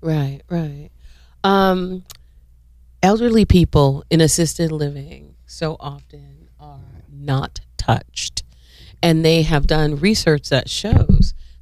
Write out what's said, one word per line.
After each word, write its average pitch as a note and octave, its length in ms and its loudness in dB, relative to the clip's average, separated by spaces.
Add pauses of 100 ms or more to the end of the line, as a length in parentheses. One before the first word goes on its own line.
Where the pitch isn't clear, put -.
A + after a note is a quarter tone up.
Right, C#3+ 400 -6 (100)
right. D3+ 400 -10 (540)
Um, F#3 580 0 (1000)
elderly A3 420 2
people D3 640 2
in E3 100 2
assisted D#3+ 520 0
living C#3+ 640 -10 (120)
so D#3+ 320 -10
often C#3+ 720 -20 (100)
are D3 220 -20 (320)
not C#3 480 -6 (160)
touched. - 680 -6 (600)
And D#3+ 220 2
they D#3+ 180 2
have D#3 240 0
done D#3 300 0
research D#3+ 520 -2
that C3 220 -2
shows - 640 2 (280)